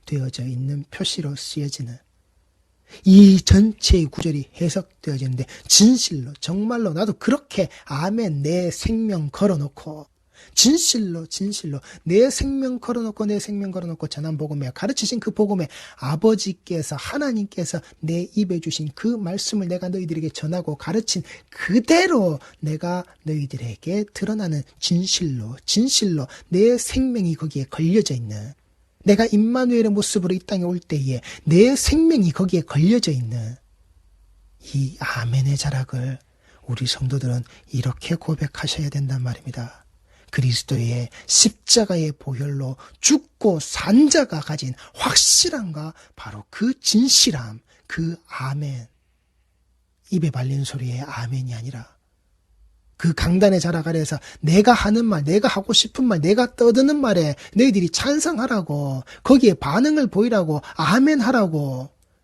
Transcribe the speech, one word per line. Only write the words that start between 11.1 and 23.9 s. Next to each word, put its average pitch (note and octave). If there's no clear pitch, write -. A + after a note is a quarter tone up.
진실로 F3+
내 G#3
생명 C4+
걸어놓고, A3+
내 G#3
생명 G3+
걸어놓고 F3
전한 D#3
복음에, C#3+
가르치신 A#3+
그 A3
복음에, G3
아버지께서, E3
하나님께서 G#3+
내 E3+
입에 F#3
주신 D#3
그 -
말씀을 G3+
내가 F3+
너희들에게 D#3+
전하고 D#3+
가르친 -
그대로 A#3+
내가 F3
너희들에게 C#3+